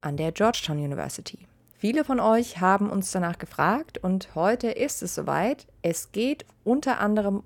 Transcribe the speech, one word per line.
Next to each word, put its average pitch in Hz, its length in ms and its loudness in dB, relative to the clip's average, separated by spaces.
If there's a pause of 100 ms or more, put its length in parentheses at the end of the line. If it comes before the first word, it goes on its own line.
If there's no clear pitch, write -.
an 143 160 -4
der 160 160 -2
Georgetown 202 460 0
University. 139 600 -6 (380)
Viele 277 280 0
von 254 140 0
euch 226 440 2
haben 196 260 4
uns 190 220 -2
danach 175 260 -2
gefragt 190 600 -2
und 185 360 -2
heute 226 340 0
ist - 340 -4
es 180 120 -6
soweit. 156 520 -2 (160)
Es - 300 -2
geht 254 340 -2 (160)
unter 262 360 0
anderem 202 480 2